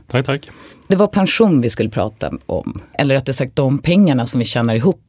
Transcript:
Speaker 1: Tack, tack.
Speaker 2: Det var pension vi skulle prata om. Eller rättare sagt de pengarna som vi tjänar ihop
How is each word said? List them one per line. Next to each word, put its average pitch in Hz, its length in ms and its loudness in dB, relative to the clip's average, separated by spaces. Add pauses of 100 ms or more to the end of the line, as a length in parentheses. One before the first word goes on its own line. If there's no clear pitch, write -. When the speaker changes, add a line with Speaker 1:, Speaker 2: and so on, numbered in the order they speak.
Speaker 1:
Tack, 127 180 0
tack. 139 240 -6 (380)
Speaker 2:
Det 196 80 2
var 202 120 4
pension 190 540 2
vi 120 80 0
skulle 110 200 -4
prata 101 420 -6 (140)
om. - 360 -8 (120)
Eller 135 220 0
rättare 135 180 -4
sagt - 220 -6
de 139 240 0
pengarna 165 460 2
som 123 140 -2
vi 117 60 -2
tjänar 117 300 0
ihop 143 340 0